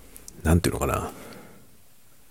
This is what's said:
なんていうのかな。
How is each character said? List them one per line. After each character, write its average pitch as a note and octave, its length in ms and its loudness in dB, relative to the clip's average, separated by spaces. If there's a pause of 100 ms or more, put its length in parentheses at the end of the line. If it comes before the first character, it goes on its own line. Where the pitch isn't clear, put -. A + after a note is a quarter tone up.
(420)
な D#2+ 120 6
ん F2 60 8
て - 80 0
い - 40 -2
う - 20 -4
の - 60 -2
か - 60 0
な。 - 240 0 (1200)